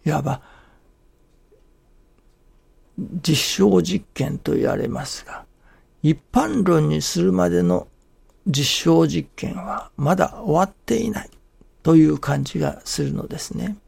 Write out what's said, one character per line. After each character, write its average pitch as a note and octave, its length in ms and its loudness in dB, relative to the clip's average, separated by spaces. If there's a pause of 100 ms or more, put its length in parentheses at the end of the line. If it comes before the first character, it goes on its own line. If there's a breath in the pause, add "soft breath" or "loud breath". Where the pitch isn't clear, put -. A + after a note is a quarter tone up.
い D#3+ 40 2
わ D3 120 -2
ば、 C#3 180 -4 (2500 soft breath)
実 - 600 -2
証 F#3+ 240 6
実 F3+ 320 -4
験 - 240 -4
と - 160 -4
言 - 140 0
わ - 80 -2
れ - 120 -4
ま C3 160 -8
す - 220 -14
が、 - 180 -16 (580 soft breath)
一 D#3 160 2 (140)
般 C#4+ 320 0
論 D#3+ 240 2
に D3+ 140 0
す - 180 -4
る F#2+ 100 4
ま F2+ 200 2
で F2 120 2
の F2+ 260 0 (580)
実 C#3+ 380 -2
証 E3 220 6
実 F2+ 300 -4
験 - 200 -8
は - 420 -10
ま D3+ 180 2
だ - 300 0
終 D#3 80 0
わ E3+ 80 2
っ F#3+ 120 -4 (120)
て A3+ 120 0
い A3+ 120 -4
な G3+ 140 -8
い - 60 -20 (520)
と D#3+ 140 6
い D#3 100 8
う D3+ 100 2
感 C#3+ 260 -2
じ - 160 -6
が D3 280 -2
す - 160 -4
る C#2 100 -2
の - 140 -6
で D3+ 120 -10
す - 160 -10
ね。 G3+ 220 -6 (120)